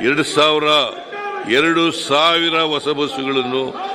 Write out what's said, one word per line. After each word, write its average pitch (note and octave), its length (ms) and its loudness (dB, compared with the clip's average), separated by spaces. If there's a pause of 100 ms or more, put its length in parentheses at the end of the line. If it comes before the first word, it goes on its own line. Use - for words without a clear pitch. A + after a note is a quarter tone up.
ಎರಡು D3 200 2
ಸಾವಿರ, D3+ 380 2 (880)
ಎರಡು E3 400 2
ಸಾವಿರ E3 680 2
ಹೊಸ D3+ 280 -2
ಬಸ್ಸುಗಳನ್ನು C3+ 840 -2 (220)